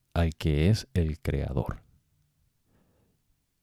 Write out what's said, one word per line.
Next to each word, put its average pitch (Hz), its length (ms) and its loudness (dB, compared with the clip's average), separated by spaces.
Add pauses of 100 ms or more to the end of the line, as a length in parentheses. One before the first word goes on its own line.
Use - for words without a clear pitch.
(120)
al 82 220 0
que 78 340 2
es 110 260 2
el 78 260 0
creador. 69 640 -4 (1800)